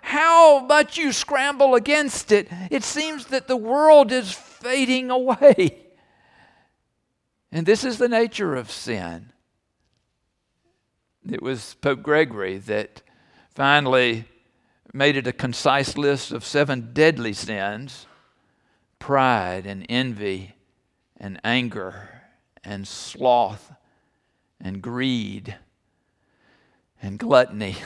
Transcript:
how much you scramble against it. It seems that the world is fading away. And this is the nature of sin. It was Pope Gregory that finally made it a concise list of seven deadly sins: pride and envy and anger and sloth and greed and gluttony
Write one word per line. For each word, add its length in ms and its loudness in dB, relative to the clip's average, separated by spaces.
how 640 6
much 320 2
you 160 -2
scramble 600 2
against 580 0
it. 160 2
It 140 -2
seems 440 -8
that 200 -4
the 80 0
world 560 6
is 220 -4
fading 760 -4
away. 760 4
And 160 -6
this 200 2
is 120 -4
the 120 2
nature 460 0
of 140 -8
sin. 640 -10
It 140 -10
was 340 -10
Pope 280 -4
Gregory 540 -2
that 440 -8
finally 680 2
made 180 2
it 120 -4
a 40 -4
concise 640 -2
list 360 -2
of 120 -10
seven 500 -2
deadly 400 2
sins: 760 -10
pride 680 0
and 220 -12
envy 680 -6
and 260 -14
anger 800 -6
and 240 -14
sloth 840 -4
and 220 -12
greed 760 -8
and 180 -10
gluttony 560 0